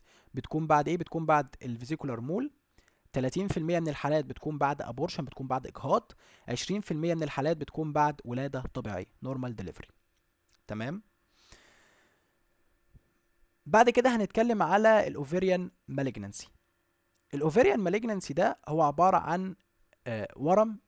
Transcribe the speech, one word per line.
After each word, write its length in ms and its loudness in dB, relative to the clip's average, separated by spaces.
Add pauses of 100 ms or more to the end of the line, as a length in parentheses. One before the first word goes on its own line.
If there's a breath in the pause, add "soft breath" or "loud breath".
(340 soft breath)
بتكون 320 -4
بعد 220 4
إيه؟ 80 2
بتكون 300 -6
بعد 360 2
الفيزيكولار 580 -6
مول، 300 -4 (640 soft breath)
تلاتين 360 -2
في 80 -4
المية 240 0
من 80 -2
الحالات 360 0
بتكون 340 -8
بعد 240 0
أبورشن، 420 -6
بتكون 220 -10
بعد 200 -4
إجهاض، 460 -2 (360 soft breath)
عشرين 320 -4
في 100 -12
المية 240 -2
من 80 -4
الحالات 340 -2
بتكون 360 -8
بعد 320 0
ولادة 360 -6
طبيعية، 460 -8 (160)
نورمال 340 -8
ديليفري. 320 -12 (800)
تمام؟ 360 -8 (2750 soft breath)
بعد 240 8
كده 260 4
هنتكلم 460 2
على 440 6
الأوفيريان 640 -2 (180)
مالجنانسي. 600 -6 (840)
الأوفيريان 460 4
مالجنانسي 540 -2
ده 240 2 (100)
هو 140 2
عبارة 340 4
عن، 400 -2 (500)
آه، 300 -6
ورم 520 2